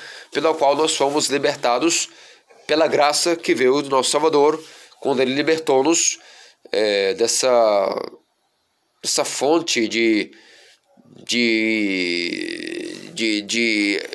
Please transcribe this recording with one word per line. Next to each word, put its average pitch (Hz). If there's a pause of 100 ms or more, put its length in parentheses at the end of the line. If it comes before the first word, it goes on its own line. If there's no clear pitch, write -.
(320)
pela 156
qual 139
nós 156
fomos 143
libertados 139 (580)
pela 156
graça 147
que 165
veio 127
do 139
nosso 131
Salvador, 156 (380)
quando 131
ele 127
libertou-nos, 147 (540)
é, 101
dessa, 113 (1080)
dessa -
fonte 147
de, 110 (920)
de, 95
de, 107
de 104 (140)